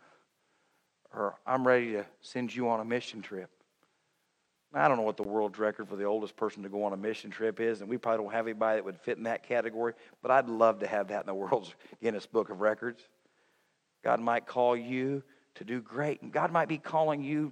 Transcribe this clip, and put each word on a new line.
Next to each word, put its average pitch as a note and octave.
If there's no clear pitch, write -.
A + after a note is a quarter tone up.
Or, G#2
"I'm B2+
ready B2
to G#2
send A#2+
you A#2+
on A2+
a A2
mission A#2
trip." F#2+
Now, D3
I -
don't C3+
know A2
what G#2+
the G#2
world G#2
record G#2+
for G2+
the G2+
oldest G#2+
person G#2
to G2
go G2+
on G2
a F#2+
mission G#2+
trip A2
is, A2+
and G2+
we B2
probably A2+
don't G#2
have A2+
anybody A2
that F#2+
would F#2+
fit A#2+
in A2+
that A2+
category, A#2
but B2
I'd C3
love A2+
to G2
have G2+
that G#2
in -
the G2
<laughs> -
world's G2
Guinness G#2+
Book G#2+
of F#2+
Records. A2
God A#2+
might A#2
call B2
you B2+
to -
do A#2+
great. C3
And -
God D#3+
might E3
be D#3
calling D#3
you D3+